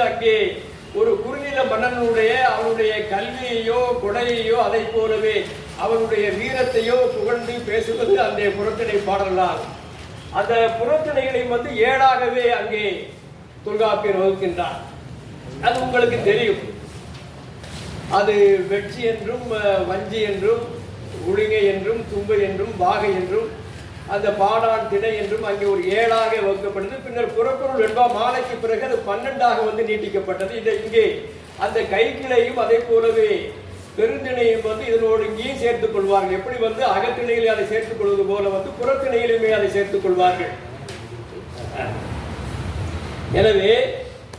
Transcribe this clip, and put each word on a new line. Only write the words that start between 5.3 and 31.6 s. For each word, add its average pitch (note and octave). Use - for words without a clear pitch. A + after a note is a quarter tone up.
அவனுடைய A3
வீரத்தையோ A#3+
புகழ்ந்து A#3
பேசுவது A3+
அந்த G#3
புறத்திணை G#3
பாடல்களாகும். F#3
அந்த A3
புறத்திணைகளை C4
வந்து A#3+
ஏழாகவே B3
அங்கே G#3+
தொல்காப்பியர் G#3
வகுக்கின்றார். F#3+
அது A#3+
உங்களுக்கு A#3+
தெரியும். G#3+
அது G3+
வெட்சி G3+
என்றும், A3+
அஹ், G3+
வஞ்சி G#3
என்றும், G3+
உளிங்கை G#3+
என்றும், G3
தும்பை G3+
என்றும், G3
வாகை F3+
என்றும், F#3
அந்த G3+
பாடான் A3
திணை G3+
என்றும் G#3
அங்கே G3+
ஒரு F#3+
ஏழாக A3+
வகுக்கப்படுது. G3
பின்னர் A#3+
புறப்பொருள் C4
வெண்பா A3
மாலைக்கு B3
பிறகு A3
அது B3+
பன்னெண்டாக A3+
வந்து G#3+
நீட்டிக்கப்பட்டது. G3
இதை G#3+
இங்கே A3
அந்த G#3